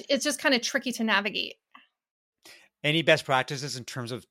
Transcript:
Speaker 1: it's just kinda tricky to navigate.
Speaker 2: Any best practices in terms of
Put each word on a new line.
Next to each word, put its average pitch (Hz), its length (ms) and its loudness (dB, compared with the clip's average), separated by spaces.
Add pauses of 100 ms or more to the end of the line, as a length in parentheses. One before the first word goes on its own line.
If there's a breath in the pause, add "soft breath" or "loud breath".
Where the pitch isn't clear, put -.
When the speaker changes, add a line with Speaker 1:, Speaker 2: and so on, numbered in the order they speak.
(100)
Speaker 1:
it's 277 140 2
just 285 180 -2
kinda 277 160 4
tricky 247 340 -4
to 226 120 -4
navigate. 208 500 -2 (1300 loud breath)
Speaker 2:
Any 151 180 2
best 156 220 6
practices 131 520 0
in 123 80 -10
terms 120 280 -8
of 110 180 -10